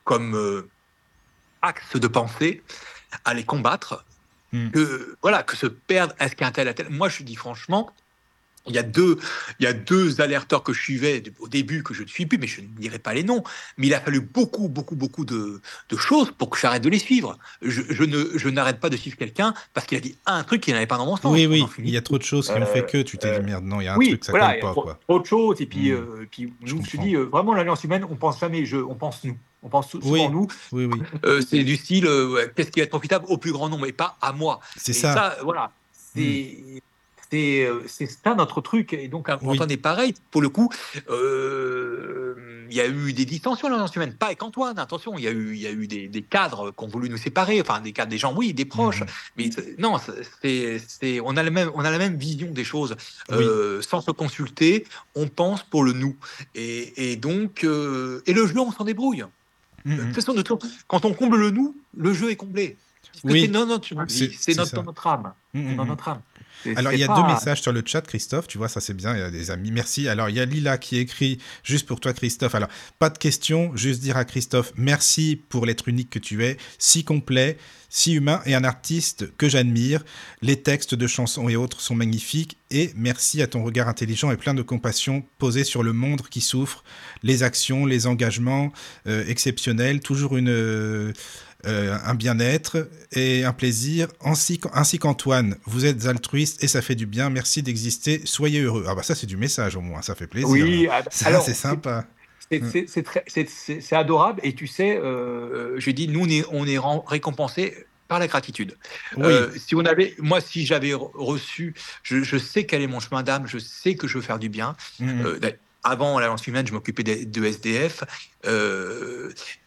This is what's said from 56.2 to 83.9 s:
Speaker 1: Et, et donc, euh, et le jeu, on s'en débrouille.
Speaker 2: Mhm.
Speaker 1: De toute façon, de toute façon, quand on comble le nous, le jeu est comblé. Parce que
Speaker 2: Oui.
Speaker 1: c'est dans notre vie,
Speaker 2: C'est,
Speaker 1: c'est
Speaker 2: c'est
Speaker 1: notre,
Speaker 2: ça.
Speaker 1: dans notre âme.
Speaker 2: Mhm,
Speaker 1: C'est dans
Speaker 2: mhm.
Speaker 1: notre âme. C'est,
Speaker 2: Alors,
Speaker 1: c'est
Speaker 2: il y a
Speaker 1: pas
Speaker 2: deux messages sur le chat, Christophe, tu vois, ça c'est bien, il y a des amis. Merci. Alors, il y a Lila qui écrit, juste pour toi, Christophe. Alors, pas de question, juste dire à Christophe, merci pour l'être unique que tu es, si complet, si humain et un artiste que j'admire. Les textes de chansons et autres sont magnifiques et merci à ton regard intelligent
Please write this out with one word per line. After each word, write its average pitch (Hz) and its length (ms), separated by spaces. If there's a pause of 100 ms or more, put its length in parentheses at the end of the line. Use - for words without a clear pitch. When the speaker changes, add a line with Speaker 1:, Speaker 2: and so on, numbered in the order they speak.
Speaker 1:
Et, 120 580
et 117 40
donc, 175 480
euh, 135 600
et 185 60
le 220 140
jeu, 175 120
on 247 140
s'en 214 120
débrouille. 214 400 (600)
Speaker 2:
Mhm. 147 120
Speaker 1:
De 135 80
toute 120 100
façon, 240 200
de 202 80
toute 233 200
façon, 240 120 (120)
quand 185 180
on 214 80
comble 226 260
le 208 120
nous, 269 260 (200)
le 175 160
jeu 196 180
est 208 60
comblé. 196 400 (360)
Parce - 100
que 135 60
Speaker 2:
Oui. 151 140
Speaker 1:
c'est 214 60
dans 214 180
notre 226 220
vie, - 60 (120)
Speaker 2:
C'est, 131 240
Speaker 1:
c'est - 220
Speaker 2:
c'est - 40
Speaker 1:
notre, 170 140
Speaker 2:
ça. 127 60
Speaker 1:
dans - 80
notre - 220
âme. 113 260 (200)
Speaker 2:
Mhm, 139 180
Speaker 1:
C'est 135 60
dans 131 60
Speaker 2:
mhm. 131 80
Speaker 1:
notre 151 180
âme. 143 120 (420)
C'est, 113 160
Speaker 2:
Alors, 131 140
Speaker 1:
c'est 135 60
Speaker 2:
il - 20
y 143 40
a - 40
Speaker 1:
pas 202 120
Speaker 2:
deux 175 60
messages 135 340
sur 127 120
le 117 120
chat, 160 180
Christophe, 135 440
tu - 100
vois, 110 120
ça 110 120
c'est 98 140
bien, 98 220
il - 20
y 98 40
a 90 100
des 85 180
amis. 95 220
Merci. 120 360
Alors, 107 220
il 107 60
y 123 40
a 127 40
Lila 139 340
qui - 180
écrit, 123 420 (260)
juste 143 240
pour 120 100
toi, 131 140
Christophe. 123 420
Alors, 107 140 (320)
pas 156 100
de 156 80
question, 160 560
juste 123 260
dire 135 160
à 127 80
Christophe, 123 520
merci 147 720
pour 117 180
l'être 117 220
unique 123 220
que 107 100
tu 107 240
es, 131 120 (220)
si - 240
complet, 143 560 (300)
si - 260
humain 151 320
et 135 80
un 127 100
artiste 127 720
que 147 120
j'admire. 127 560 (360)
Les 135 220
textes 143 320
de 120 140
chansons 120 400
et 117 80
autres 123 240
sont - 160
magnifiques 117 600 (140)
et 160 240
merci 123 480
à 127 60
ton 117 160
regard 117 240
intelligent 113 420